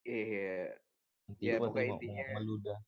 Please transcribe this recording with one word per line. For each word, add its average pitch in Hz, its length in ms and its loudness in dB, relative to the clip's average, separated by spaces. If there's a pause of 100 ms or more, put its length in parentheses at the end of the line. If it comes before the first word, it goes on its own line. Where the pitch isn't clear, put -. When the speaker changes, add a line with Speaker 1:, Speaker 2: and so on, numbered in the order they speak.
Speaker 1:
Iya. 98 760 0 (500)
Speaker 2:
Intinya 101 200 -2
Speaker 1:
Ya, 120 100 4
Speaker 2:
buat 117 140 4
Speaker 1:
pokoknya 127 140 4
Speaker 2:
mau 123 100 0
Speaker 1:
intinya, 117 380 -4
Speaker 2:
meludah. 107 540 -2